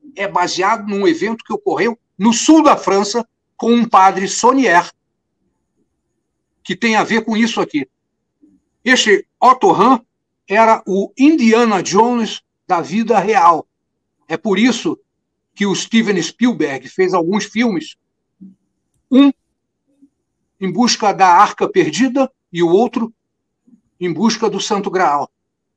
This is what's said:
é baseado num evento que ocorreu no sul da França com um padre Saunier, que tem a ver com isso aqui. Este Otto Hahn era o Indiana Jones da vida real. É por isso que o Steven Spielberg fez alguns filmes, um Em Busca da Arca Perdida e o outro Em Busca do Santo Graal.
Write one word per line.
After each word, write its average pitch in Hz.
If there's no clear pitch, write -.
é 196
baseado 185
num 202
evento 196
que 220
ocorreu 214
no 226
sul 311
da 269
França 202
com 226
um 240
padre 190
Saunier, 226
que 185
tem 220
a 202
ver 226
com 220
isso 226
aqui. -
Este 220
Otto 233
Hahn 233
era 220
o 196
Indiana 233
Jones 226
da 165
vida 208
real. 196
É 160
por 190
isso 226
que 202
o 190
Steven 196
Spielberg 156
fez 185
alguns 180
filmes, 220
um 269
Em 190
Busca 208
da 185
Arca 185
Perdida 233
e 175
o 170
outro 226
Em 180
Busca 214
do 196
Santo 196
Graal. 151